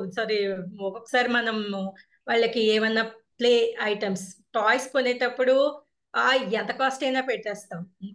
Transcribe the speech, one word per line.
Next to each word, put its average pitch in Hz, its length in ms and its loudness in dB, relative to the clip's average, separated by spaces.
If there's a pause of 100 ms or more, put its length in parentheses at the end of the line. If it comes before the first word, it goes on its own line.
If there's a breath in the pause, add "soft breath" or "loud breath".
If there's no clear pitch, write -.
(120)
సారీ, 214 260 -2 (420)
ఒక్కొక్కసారి 226 500 -2
మనం 226 280 0 (680 soft breath)
వాళ్ళకి 233 400 2
ఏమన్నా 220 360 2 (320)
ప్లే 240 180 4 (300)
ఐటమ్స్, 202 420 -2 (280)
టాయ్స్ 226 360 2
కొనేటప్పుడు, 254 680 2 (580)
ఆ, 240 120 2 (260)
ఎంత 208 200 -2
కాస్ట్ 262 320 -2
అయినా 262 180 0
పెట్టేస్తాం. 208 600 -6 (340)